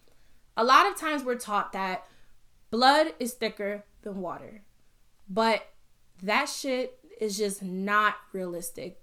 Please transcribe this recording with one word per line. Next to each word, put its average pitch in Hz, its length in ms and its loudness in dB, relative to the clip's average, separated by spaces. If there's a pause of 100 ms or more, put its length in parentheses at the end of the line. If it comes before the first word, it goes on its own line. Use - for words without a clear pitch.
(560)
A - 80 2
lot 294 260 6
of 370 60 -10
times 302 280 -4
we're 247 100 -2
taught 208 400 -4
that 190 320 -4 (640)
blood 285 500 6
is 233 140 -4
thicker 202 500 -6 (160)
than 196 220 -8
water, 170 400 -12 (680)
but 220 340 2 (600)
that 220 260 0
shit 254 500 -4 (220)
is 208 160 -2
just 202 260 -2
not 196 540 2 (160)
realistic. 180 680 -8